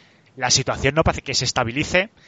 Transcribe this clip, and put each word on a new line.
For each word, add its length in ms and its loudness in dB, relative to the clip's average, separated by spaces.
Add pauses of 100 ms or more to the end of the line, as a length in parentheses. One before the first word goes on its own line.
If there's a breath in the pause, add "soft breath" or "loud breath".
(380 soft breath)
la 120 -2
situación 460 0
no 80 4
parece 180 0
que 120 -6
se 120 -2
estabilice. 640 0 (180 soft breath)